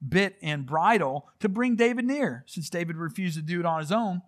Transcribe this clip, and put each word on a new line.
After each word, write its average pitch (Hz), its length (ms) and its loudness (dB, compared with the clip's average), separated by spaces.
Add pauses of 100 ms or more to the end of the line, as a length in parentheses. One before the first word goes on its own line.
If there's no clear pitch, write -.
bit 190 360 2
and 151 240 -4
bridle 156 600 2 (100)
to 214 100 0
bring 233 280 2
David 233 300 2
near, 233 420 0
since 160 200 -8
David 170 280 -4
refused 165 400 -4
to 160 60 -6
do 175 180 -2
it 170 60 -2
on 165 120 2
his 156 140 -4
own. 202 360 0